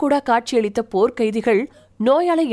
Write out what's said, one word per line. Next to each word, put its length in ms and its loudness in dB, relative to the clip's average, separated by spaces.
கூட 120 2
காட்சியளித்த 520 0
போர்க்கைதிகள் 720 0
நோயால 400 2